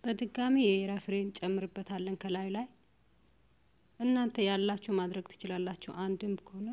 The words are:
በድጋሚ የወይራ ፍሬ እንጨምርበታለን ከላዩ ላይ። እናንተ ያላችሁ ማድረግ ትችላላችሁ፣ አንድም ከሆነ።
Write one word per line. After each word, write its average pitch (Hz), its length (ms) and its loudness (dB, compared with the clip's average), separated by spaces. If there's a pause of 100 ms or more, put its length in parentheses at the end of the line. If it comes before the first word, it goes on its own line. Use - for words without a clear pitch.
በድጋሚ 247 540 2
የወይራ 196 400 6
ፍሬ 196 200 -4
እንጨምርበታለን 190 1000 -2
ከላዩ 190 320 -4
ላይ። 226 180 -4 (1300)
እናንተ 247 420 2
ያላችሁ 196 520 2
ማድረግ 185 340 -2
ትችላላችሁ፣ 180 720 -6
አንድም 190 400 -2
ከሆነ። 190 360 -10